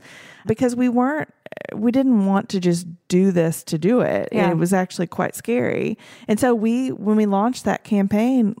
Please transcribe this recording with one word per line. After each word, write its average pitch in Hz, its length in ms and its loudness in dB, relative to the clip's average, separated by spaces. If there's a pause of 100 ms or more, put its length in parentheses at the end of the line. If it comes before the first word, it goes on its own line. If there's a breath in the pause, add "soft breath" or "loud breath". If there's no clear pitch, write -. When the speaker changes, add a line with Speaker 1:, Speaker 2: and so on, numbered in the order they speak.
(460 loud breath)
Speaker 1:
Because 240 300 0
we 247 140 0
weren't, 254 400 0 (440)
we 220 180 0
didn't 247 340 4
want 196 240 2
to 196 100 -2
just 175 260 0 (220)
do 190 240 4
this 165 320 0
to - 140 -4
do 202 240 2
it. 98 300 0
Speaker 2:
Yeah. 208 200 2
Speaker 1:
It 165 60 0
was 175 160 0
actually 185 340 -2
quite - 280 -6
scary. - 640 -4 (300 loud breath)
And 214 100 0
so 247 160 2
we, 233 380 0
when 214 240 -2
we 214 100 2
launched 208 380 0
that - 220 -2
campaign, 214 760 2